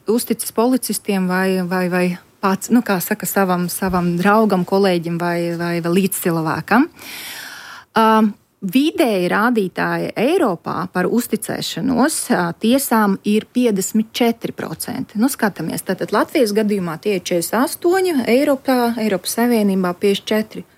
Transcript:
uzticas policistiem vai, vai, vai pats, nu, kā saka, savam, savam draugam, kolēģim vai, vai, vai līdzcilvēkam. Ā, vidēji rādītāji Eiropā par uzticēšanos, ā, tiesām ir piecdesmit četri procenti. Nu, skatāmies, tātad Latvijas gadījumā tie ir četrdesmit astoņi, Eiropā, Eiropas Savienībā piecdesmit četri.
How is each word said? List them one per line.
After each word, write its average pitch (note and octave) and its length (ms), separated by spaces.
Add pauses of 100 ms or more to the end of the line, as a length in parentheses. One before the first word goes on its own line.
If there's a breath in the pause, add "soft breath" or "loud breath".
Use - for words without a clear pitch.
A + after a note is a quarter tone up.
uzticas A#3 480
policistiem A3 720
vai, F#3 400
vai, F#3 220
vai F3+ 160 (360)
pats, F#3+ 300
nu, A#3+ 160
kā F#3+ 160
saka, G#3+ 240
savam, F3+ 400
savam F3+ 500
draugam, G3+ 460
kolēģim F3 560
vai, E3+ 400
vai, E3+ 240
vai E3+ 160
līdzcilvēkam. F3+ 880 (1120 loud breath)
Ā, A3+ 80 (580)
vidēji B3 640
rādītāji F#3 880
Eiropā G#3+ 720
par F3+ 220
uzticēšanos, - 1040 (160)
ā, F3+ 140 (100)
tiesām A3 680
ir G#3 280
piecdesmit A3 640
četri A#3 400
procenti. - 640
Nu, A3+ 100
skatāmies, E3+ 540
tātad F#3 320
Latvijas B3 400
gadījumā G3+ 480
tie G3+ 160
ir F3+ 80
četrdesmit F3+ 320
astoņi, F4 560 (160)
Eiropā, C4 720
Eiropas G3 320
Savienībā G3+ 640
piecdesmit G3+ 320
četri. G#3+ 340 (140 soft breath)